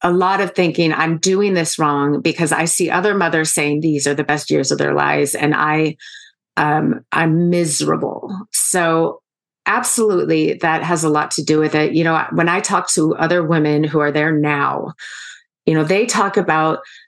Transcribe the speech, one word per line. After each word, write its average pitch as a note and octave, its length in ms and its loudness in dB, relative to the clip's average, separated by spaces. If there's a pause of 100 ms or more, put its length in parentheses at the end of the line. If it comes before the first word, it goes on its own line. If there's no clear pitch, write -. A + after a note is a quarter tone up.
a F3 80 2
lot F#3 280 2
of F#3+ 140 -2
thinking, E3+ 400 2
"I'm E3 240 0
doing F#3+ 380 0
this D#3+ 240 -2
wrong C#3+ 420 2
because D#3+ 300 0
I D#3+ 140 0
see E3+ 260 -2
other G3 240 0
mothers E3 360 0
saying D3 300 0
these D3+ 240 0
are C#3+ 80 0
the C#3+ 100 -2
best D3 280 -2
years C#3+ 200 0
of C#3+ 60 -2
their C#3+ 160 0
lives, D3 400 0
and D3 220 0
I, D#3 420 0 (600)
um, D3+ 540 0
I'm E3 380 2
miserable." D#3 800 -2 (220)
So E3 720 0 (440)
absolutely, F3+ 920 0
that D#3+ 280 -2
has E3 200 -2
a D#3+ 60 2
lot D3+ 220 0
to D#3 120 -4
do D#3 160 2
with D#3 140 0
it. D3+ 200 2
You D#3+ 100 2
know, D#3+ 200 0 (100)
when E3+ 160 2
I F3+ 100 0
talk F#3+ 320 -2
to D#3+ 240 2
other E3+ 280 0
women D3+ 400 2
who D3+ 160 0
are D3 120 2
there D3+ 200 0
now, D3 640 0 (720)
you D#3+ 80 4
know, D#3 100 2
they F#3+ 220 2
talk G3 320 0
about, D#3+ 420 0 (280)